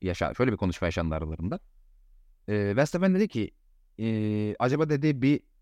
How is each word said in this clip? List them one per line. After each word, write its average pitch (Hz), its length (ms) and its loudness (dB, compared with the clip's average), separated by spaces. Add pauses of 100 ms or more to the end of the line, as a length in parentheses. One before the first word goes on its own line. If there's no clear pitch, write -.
yaşa-, 87 320 -2
şöyle 123 180 2
bir 101 40 -2
konuşma 90 300 -2
yaşandı 82 280 -2
aralarında. 80 460 -4 (880)
E, 101 280 0
Verstappen 175 380 2
dedi 196 140 2
ki, 110 220 -4 (480)
e, 107 600 -2
"Acaba," 143 320 2
dedi, 143 320 0
"bir, 139 180 4 (220)